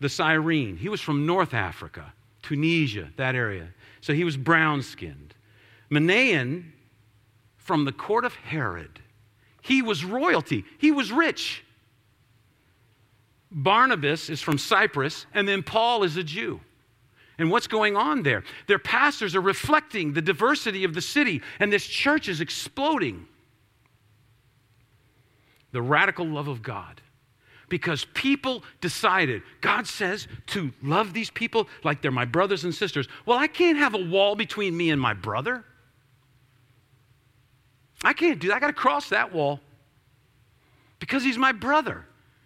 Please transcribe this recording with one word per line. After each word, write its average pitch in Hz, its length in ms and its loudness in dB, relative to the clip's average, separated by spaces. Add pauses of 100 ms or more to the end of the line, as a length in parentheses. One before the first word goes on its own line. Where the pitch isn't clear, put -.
the 139 80 -2
Cyrene. 156 680 0
He 127 120 -8
was 208 120 -6
from 147 260 0
North 175 280 0
Africa, 85 580 -8 (300)
Tunisia, 147 760 -2
that 131 180 -2
area. 101 340 -4 (320)
So - 120 -4
he 165 120 2
was 156 120 -2
brown-skinned. 135 1000 0 (560)
Manaen 170 800 2 (840)
from 156 280 0
the 135 80 -2
court 233 320 -2
of 247 100 -4
Herod. 90 680 -8 (640)
He 262 200 2
was 196 220 -2
royalty. 185 600 0 (140)
He 302 140 6
was 233 200 -2
rich. - 520 -2 (1900)
Barnabas 180 800 4
is 147 100 -6
from 160 160 2
Cyprus, 156 800 0
and 202 140 2
then 196 140 0
Paul 226 420 2
is 160 120 -2
a 180 80 -4
Jew. 156 360 -8 (800)
And 165 120 2
what's 226 160 2
going 214 300 2
on 254 260 2
there? 117 220 2 (220)
Their 196 120 4
pastors 226 560 2
are 190 60 4
reflecting 196 720 0
the 160 100 -2
diversity 190 640 0
of 165 100 -2
the 175 60 -4
city, 240 420 0 (160)
and 202 140 2
this 196 140 0
church 285 420 0
is 160 120 -4
exploding. 202 840 -2 (2500)
The 123 100 -2
radical 170 420 2
love 147 220 -4
of 123 160 -8
God 101 380 -12 (680)
because 165 360 -2 (100)
people 269 480 0 (180)
decided, 160 640 0 (180)
God 214 260 0
says 196 420 -4 (200)
to 160 240 -4 (100)
love 170 320 0
these 220 160 -4
people 226 380 -2 (140)
like 147 200 -2
they're 143 80 0
my 123 140 0
brothers 170 400 0
and 175 100 -2
sisters. 147 340 -4 (160)
Well, 240 140 2
I 294 80 2
can't 330 320 4
have 262 160 2
a 190 100 -2
wall 196 320 4
between 202 400 -2
me 170 140 2
and 143 100 2
my 113 140 2
brother. 131 500 -4 (2500)
I 233 100 2
can't 294 260 2
do 170 100 -2
that. 208 80 2
I 254 40 -4
gotta 294 140 0
cross 285 340 0
that 220 240 0
wall 143 280 0 (1400)
because 247 260 -2
he's 247 140 0
my 262 140 4
brother. 220 520 0 (420)